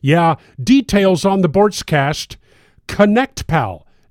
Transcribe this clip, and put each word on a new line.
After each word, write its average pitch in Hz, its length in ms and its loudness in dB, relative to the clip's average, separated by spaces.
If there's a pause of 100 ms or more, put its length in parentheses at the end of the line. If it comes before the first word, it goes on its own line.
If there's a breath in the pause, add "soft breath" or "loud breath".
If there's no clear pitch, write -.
Yeah, 160 360 2 (260 soft breath)
details 196 640 2
on 196 160 0
the 180 80 2
Bortscast, 156 880 -2 (500 soft breath)
connectpal 202 960 -2 (280)